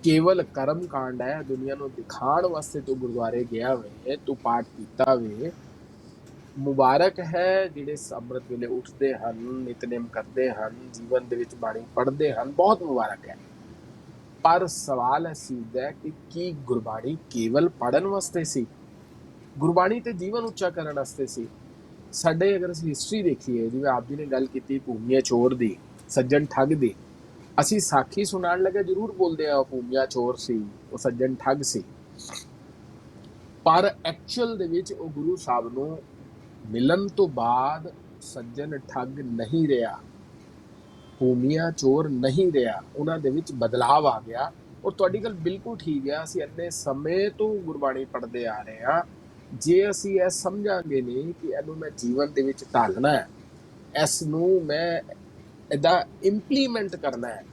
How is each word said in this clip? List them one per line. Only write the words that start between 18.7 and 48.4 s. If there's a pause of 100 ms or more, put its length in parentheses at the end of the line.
ਗੁਰਬਾਣੀ
ਤੇ
ਜੀਵਨ
ਉੱਚਾ
ਕਰਨ
ਵਾਸਤੇ
ਸੀ। (640)
ਸਾਡੇ
ਅਗਰ
ਅਸੀਂ
ਹਿਸਟਰੀ
ਦੇਖੀਏ,
ਜਿਵੇਂ
ਆਪ
ਜੀ
ਨੇ
ਗੱਲ
ਕੀਤੀ
ਭੂਮੀਆ
ਚੋਰ
ਦੀ, (320)
ਸੱਜਣ
ਠੱਗ
ਦੀ, (680)
ਅਸੀਂ
ਸਾਖੀ
ਸੁਣਾਉਣ
ਲੱਗੇ
ਜ਼ਰੂਰ
ਬੋਲਦੇ
ਆ,
"ਉਹ
ਭੂਮੀਆ
ਚੋਰ
ਸੀ, (280)
ਉਹ
ਸੱਜਣ
ਠੱਗ
ਸੀ।" (1800)
ਪਰ (100)
ਐਕਚੁਅਲ
ਦੇ
ਵਿੱਚ
ਉਹ
ਗੁਰੂ
ਸਾਹਿਬ
ਨੂੰ (720)
ਮਿਲਣ
ਤੋਂ
ਬਾਅਦ (300)
ਸੱਜਣ
ਠੱਗ
ਨਹੀਂ
ਰਿਹਾ, (1200)
ਭੂਮੀਆ
ਚੋਰ
ਨਹੀਂ
ਰਿਹਾ, (140)
ਉਹਨਾਂ
ਦੇ
ਵਿੱਚ
ਬਦਲਾਵ
ਆ
ਗਿਆ। (320)
ਔਰ
ਤੁਹਾਡੀ
ਗੱਲ
ਬਿਲਕੁਲ
ਠੀਕ
ਹੈ,
ਅਸੀਂ
ਇੰਨੇ
ਸਮੇਂ
ਤੋਂ
ਗੁਰਬਾਣੀ
ਪੜ੍ਹਦੇ